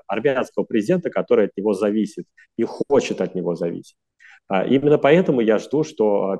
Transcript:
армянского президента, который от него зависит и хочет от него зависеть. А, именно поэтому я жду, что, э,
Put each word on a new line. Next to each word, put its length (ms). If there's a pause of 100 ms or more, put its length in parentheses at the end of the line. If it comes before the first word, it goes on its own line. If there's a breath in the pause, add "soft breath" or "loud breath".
армянского 580
президента, 440
который 380
от 100
него 160
зависит 540 (320 soft breath)
и 60
хочет 580
от 120
него 200
зависеть. 420 (520 loud breath)
А, 180
именно 320
поэтому 420
я 160
жду, 260
что, 520
э, 60